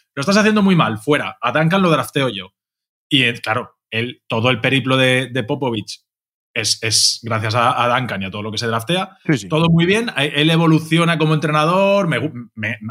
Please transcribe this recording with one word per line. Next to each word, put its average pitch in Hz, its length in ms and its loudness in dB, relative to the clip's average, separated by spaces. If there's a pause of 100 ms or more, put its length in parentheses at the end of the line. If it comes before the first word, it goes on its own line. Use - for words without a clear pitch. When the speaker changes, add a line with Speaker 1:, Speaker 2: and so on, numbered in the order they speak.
(140)
Speaker 1:
"Lo 139 60 -8
estás 196 160 2
haciendo 214 260 4
muy 190 140 4
mal, 110 220 2
fuera, 120 420 -2
a 120 120 -2
Duncan 160 300 2
lo 180 80 4
drafteo 135 380 0
yo". 98 240 -10 (560)
Y, 135 140 2
eh, 117 180 0
claro, 113 360 -6 (140)
él, 117 380 -6
todo 117 220 0
el 123 100 -2
periplo 131 360 0
de, 131 360 2
de 123 120 -4
Popovich 123 580 -6 (500)
es, 110 300 -2
es - 400 0
gracias 110 320 -4
a, 123 280 2
a 120 60 2 (100)
Duncan 110 240 -6
y 95 40 -6
a 95 40 -8
todo 104 120 -10
lo 107 80 -8
que 104 80 -8
se 120 80 -4
draftea. 139 580 -4
Speaker 2:
Sí, 151 140 0
sí. 98 100 -10
Speaker 1:
Todo 156 220 2
muy 165 160 4
bien, 226 300 0
a-, 139 80 0
él 151 260 2
evoluciona 165 680 2
como 156 180 2
entrenador, 170 760 2
me 127 100 0
gu-, 120 360 -8
me, 110 220 -6 (140)